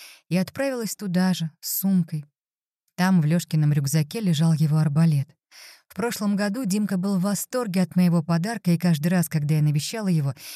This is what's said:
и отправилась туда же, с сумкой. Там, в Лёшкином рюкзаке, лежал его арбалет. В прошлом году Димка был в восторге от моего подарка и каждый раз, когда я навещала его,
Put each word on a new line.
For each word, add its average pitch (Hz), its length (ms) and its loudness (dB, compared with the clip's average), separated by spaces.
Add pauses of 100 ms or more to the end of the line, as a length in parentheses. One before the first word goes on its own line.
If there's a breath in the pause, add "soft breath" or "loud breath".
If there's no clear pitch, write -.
(300 loud breath)
и 170 80 0
отправилась 240 580 -4
туда 185 380 0
же, 165 160 -4 (100)
с - 200 -8
сумкой. 175 440 0 (720)
Там, 185 240 2
в 151 60 2
Лёшкином 156 480 2
рюкзаке, 147 460 -2
лежал 165 340 2
его 151 240 2
арбалет. 156 580 2 (520 loud breath)
В - 80 -20
прошлом 208 400 -2
году 208 300 -2
Димка 202 320 0
был 196 200 -2
в 175 60 0
восторге 202 580 -2
от 175 140 -2
моего 175 260 4
подарка 175 480 -2
и 170 80 4
каждый 165 300 2
раз, 175 200 2
когда 151 280 0
я 151 80 2
навещала 151 460 0
его, 143 260 0 (200 loud breath)